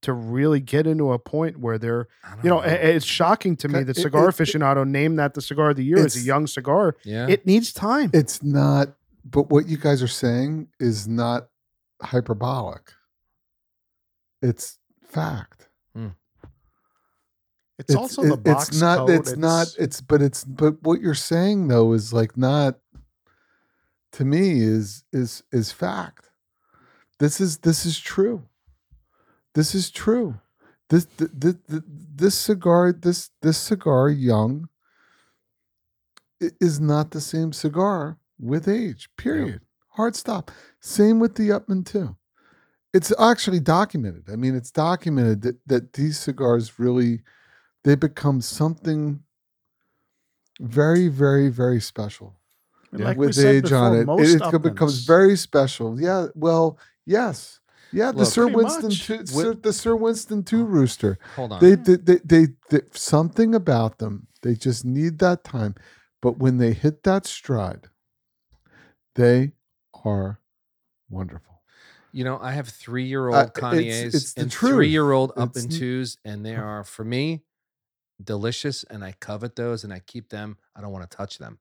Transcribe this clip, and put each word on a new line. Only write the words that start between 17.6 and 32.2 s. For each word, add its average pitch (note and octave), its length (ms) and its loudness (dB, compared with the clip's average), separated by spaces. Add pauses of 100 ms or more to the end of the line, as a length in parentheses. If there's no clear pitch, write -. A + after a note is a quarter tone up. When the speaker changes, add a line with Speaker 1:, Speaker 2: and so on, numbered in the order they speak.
Speaker 4:
It's D3 140 -6
Speaker 3:
It's, C3+ 40 6
Speaker 4:
also C4 280 -2
Speaker 3:
it, D3+ 40 6
Speaker 4:
the C#3+ 80 2
box C#3+ 320 2
Speaker 3:
it's D3+ 120 -2
not, E3+ 180 4
Speaker 4:
code, C3 120 2
Speaker 3:
it's C3 260 2
not, E3 260 2
Speaker 4:
it's E3 160 -6
Speaker 3:
it's, D3 220 -4
but C#3+ 220 2
it's, C#3 220 -2
but D3+ 380 -2
what E3 180 0
you're E3+ 140 -2
saying F3+ 540 0
though A#2 240 4
is, A2 200 -2
like, A2+ 240 -2
not, C3+ 420 0 (1300)
to C#3+ 120 -4
me D#3 360 2
is, A2 520 0
is, B2+ 380 -4
is A2+ 220 -2
fact. - 580 -10 (880)
This D3 220 0
is, F3 180 -2
this E3 280 0
is D#3+ 120 -4
true. G3 460 -2 (1080)
This D3+ 200 0
is F#3+ 160 -2
true. G#3+ 500 -2 (500)
This, E3 160 4
th-, - 240 -6 (100)
th-, E3+ 160 0 (120)
th-, D#3 180 -8
this D3+ 520 -2